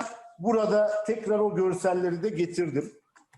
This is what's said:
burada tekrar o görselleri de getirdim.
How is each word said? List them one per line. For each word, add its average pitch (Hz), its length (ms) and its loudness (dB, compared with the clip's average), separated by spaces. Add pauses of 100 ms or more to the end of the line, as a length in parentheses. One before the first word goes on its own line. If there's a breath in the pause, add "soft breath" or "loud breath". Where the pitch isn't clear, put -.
(400)
burada 214 680 2
tekrar 214 320 0
o 208 180 2
görselleri 180 640 0
de 220 60 0
getirdim. 170 640 -2 (460)